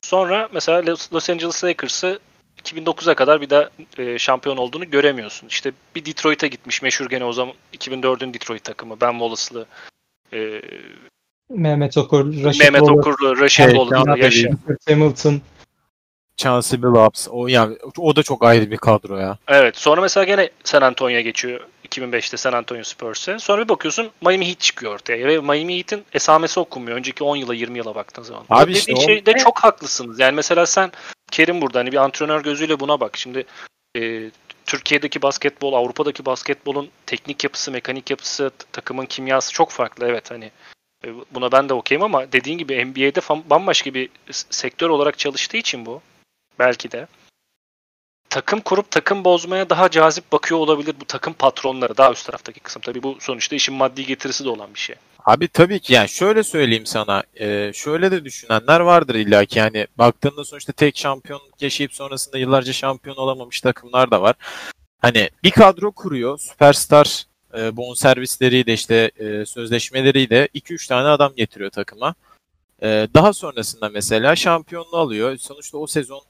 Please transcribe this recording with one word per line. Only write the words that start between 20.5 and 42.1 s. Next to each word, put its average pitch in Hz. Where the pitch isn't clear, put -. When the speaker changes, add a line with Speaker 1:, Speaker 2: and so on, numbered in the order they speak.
Speaker 1:
San 143
Antonio'ya 123
geçiyor. 123
iki 131
bin 123
beşte 120
San 127
Antonio 117
Spurs'e. 123
Sonra 208
bir 220
bakıyorsun 208
Miami 185
Heat 180
çıkıyor -
ortaya 117
ve 156
Miami 151
Heat'in 202
esamesi 160
okunmuyor. 123
Önceki 131
on 147
yıla, 127
yirmi 117
yıla 113
baktığın -
zaman. 113
Speaker 3:
Abi 143
Speaker 1:
Bu 185
Speaker 3:
işte -
Speaker 1:
dediğin 131
Speaker 3:
o -
Speaker 1:
şeyde 214
çok 247
haklısınız. 131
Yani 131
mesela 170
sen, 185
Kerim 170
burada 131
hani 123
bir 139
antrenör 147
gözüyle 147
buna 139
bak. 113
Şimdi, 127
e, 113
Türkiye'deki 143
basketbol, 139
Avrupa'daki 135
basketbolun 143
teknik -
yapısı, -
mekanik 131
yapısı, 139
t-, -
takımın 131
kimyası 131
çok 165
farklı. 123
Evet, 117
hani, 113
e, -
buna 123
ben 135
de 135
okeyim 143
ama 135